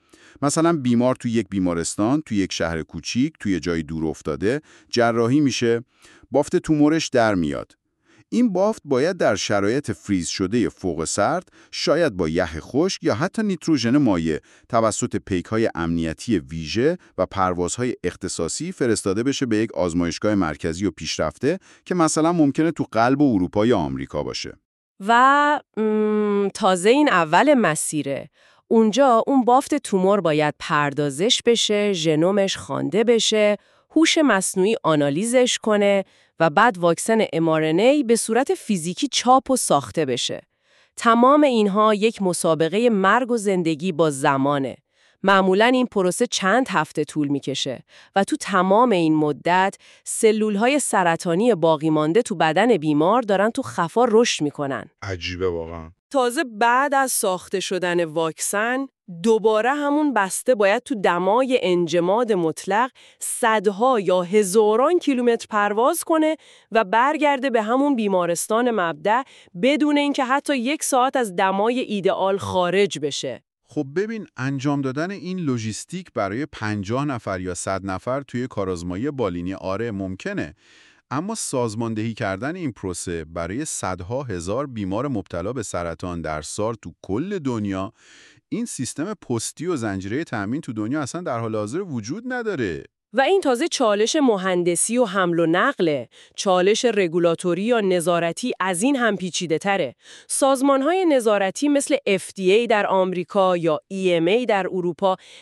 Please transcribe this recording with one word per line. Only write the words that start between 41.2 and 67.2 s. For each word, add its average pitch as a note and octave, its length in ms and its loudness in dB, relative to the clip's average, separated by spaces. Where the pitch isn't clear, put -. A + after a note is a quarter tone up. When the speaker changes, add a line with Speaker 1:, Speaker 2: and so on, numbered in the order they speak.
Speaker 2:
اینها G#3+ 500 4
یک G#3+ 280 0
مسابقهٔ E3+ 680 0
مرگ G#3+ 420 2
و B3 60 2
زندگی F3+ 540 0
با D#3+ 180 2
زمانه. C3+ 640 0
معمولاً F#3+ 420 4
این B3+ 200 2
پروسه F#3+ 420 0
چند A3+ 420 0
هفته D#3 340 -2
طول D3 240 -4
می‌کشه C#3 560 -4
و G3 80 4
تو D4+ 120 -4
تمام G3 560 4
این E3 240 4
مدت E3 600 0
سلول‌های A3 760 2
سرطانی F#3 760 2
باقی D#3+ 340 2
مانده D#3 320 2
تو G#3+ 140 -4
بدن E3+ 420 4
بیمار D#3 440 2
دارن G3+ 280 2
تو C4 120 -4
خفا G#3 480 0
رشد A3+ 340 2
می‌کنن. C#3 420 -4
Speaker 1:
عجیبه F2+ 480 -6
واقعاً. E2 420 -8
Speaker 2:
تازه B3+ 320 -2
بعد B3 500 0
از C4+ 180 0
ساخته F#3+ 480 -4
شدن F3 460 -2
واکسن، G3+ 840 -4
دوباره A3 500 2
همون D4 400 0
بسته G#3 420 0
باید G#3 280 2
تو C#4 120 -6
دمای G3+ 640 2
انجماد F3 720 2
مطلق F#3+ 600 -2
صدها A3 800 0
یا F#3 220 2
هزاران G#3+ 800 2
کیلومتر A#3+ 500 0
پرواز G#3+ 540 0
کنه D#4+ 320 2
و A3 120 4
برگرده C4+ 640 0